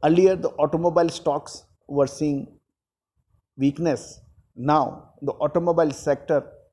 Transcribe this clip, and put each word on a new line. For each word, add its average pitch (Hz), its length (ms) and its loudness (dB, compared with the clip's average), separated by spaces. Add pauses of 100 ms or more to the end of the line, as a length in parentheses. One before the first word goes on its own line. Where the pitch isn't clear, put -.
Earlier, 185 320 6
the - 220 -4
automobile 165 500 2
stocks - 560 -6 (240)
were 139 180 2
seeing 143 520 -6 (960)
weakness. 139 640 -2 (340)
Now, 139 680 -2
the 139 100 -4
automobile 165 600 0
sector 139 540 -4 (260)